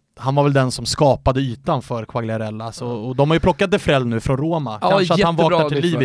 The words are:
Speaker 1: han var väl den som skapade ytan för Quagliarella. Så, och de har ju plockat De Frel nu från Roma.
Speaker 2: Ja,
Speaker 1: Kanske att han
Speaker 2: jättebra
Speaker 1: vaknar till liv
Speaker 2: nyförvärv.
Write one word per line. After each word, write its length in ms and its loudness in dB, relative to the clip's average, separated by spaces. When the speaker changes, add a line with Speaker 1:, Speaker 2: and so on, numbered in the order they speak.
Speaker 1:
han 180 -2
var 100 4
väl 80 2
den 180 2
som 160 -8
skapade 540 2
ytan 420 -4
för 220 -8
Quagliarella. 680 -6
Så, 160 -10
och 280 -8
de 140 4
har 60 4
ju 40 0
plockat 300 2
De 80 2
Frel 280 2
nu 140 -2
från 160 0
Roma. 460 -4
Speaker 2:
Ja, 80 2
Speaker 1:
Kanske 240 2
att 80 2
han 120 2
Speaker 2:
jättebra 220 2
Speaker 1:
vaknar 120 2
till 100 -2
liv 60 0
Speaker 2:
nyförvärv. 200 0